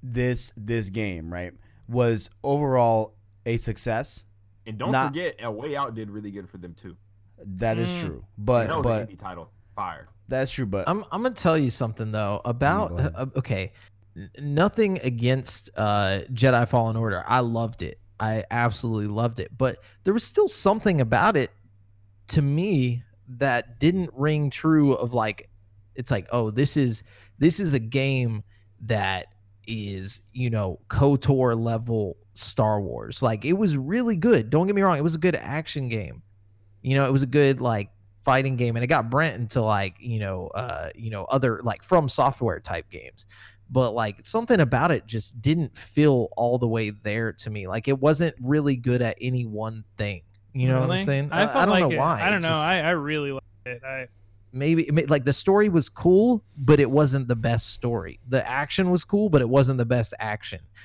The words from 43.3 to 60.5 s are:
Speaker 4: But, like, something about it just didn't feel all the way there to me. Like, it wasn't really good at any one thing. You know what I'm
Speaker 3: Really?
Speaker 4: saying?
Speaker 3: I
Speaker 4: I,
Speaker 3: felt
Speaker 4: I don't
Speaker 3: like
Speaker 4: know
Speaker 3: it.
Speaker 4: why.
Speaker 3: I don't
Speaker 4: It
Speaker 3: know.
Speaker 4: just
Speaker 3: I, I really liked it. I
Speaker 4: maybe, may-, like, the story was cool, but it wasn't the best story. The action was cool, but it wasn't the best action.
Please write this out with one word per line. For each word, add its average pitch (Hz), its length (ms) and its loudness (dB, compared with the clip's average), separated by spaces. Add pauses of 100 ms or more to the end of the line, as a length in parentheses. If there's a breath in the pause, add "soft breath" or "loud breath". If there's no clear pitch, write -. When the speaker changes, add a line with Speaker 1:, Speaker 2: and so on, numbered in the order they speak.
Speaker 4:
But, 123 220 2
like, 110 340 -4
something 226 340 2
about 139 300 4
it 127 160 0
just 110 340 -8
didn't 151 360 0
feel 139 600 2
all 120 220 2
the 120 100 0
way 110 220 -2
there 107 420 -4
to - 180 -10
me. 104 180 -8
Like, 113 200 -4
it 139 100 2
wasn't 151 420 2
really 139 360 2
good 123 260 0
at 113 180 -2
any 123 260 -2
one 110 380 -8 (120)
thing. 98 260 -6 (300)
You 127 160 0
know 131 120 2
what 131 40 0
I'm 131 60 0
Speaker 3:
Really? 190 140 0
Speaker 4:
saying? 143 280 -2
Speaker 3:
I 170 100 2
Speaker 4:
I, 220 40 4
Speaker 3:
felt 254 100 -2
Speaker 4:
I 269 80 4
don't 196 80 4
Speaker 3:
like 185 80 4
Speaker 4:
know 156 100 2
Speaker 3:
it. 147 80 0
Speaker 4:
why. 143 240 2
Speaker 3:
I 185 80 2
don't 208 80 2
Speaker 4:
It 175 40 -2
Speaker 3:
know. 165 60 0
Speaker 4:
just 160 120 2
Speaker 3:
I, 175 200 2
I 160 100 0
really 147 420 -2
liked 135 120 -8 (220)
it. 123 180 -12
I 135 220 -10 (460)
Speaker 4:
maybe, 156 380 2
may-, 147 160 4
like, 143 180 2
the 139 80 2
story 202 360 4
was 170 220 2
cool, 208 520 4 (140)
but 143 240 6
it 127 100 4
wasn't 135 380 2
the 123 80 2
best 117 380 0
story. 113 540 -6
The 127 200 0
action 147 420 0
was 180 140 2
cool, 208 240 0
but 147 140 6
it 117 60 0
wasn't 131 300 4
the 120 60 2
best 117 340 0
action. 107 420 -8 (240 loud breath)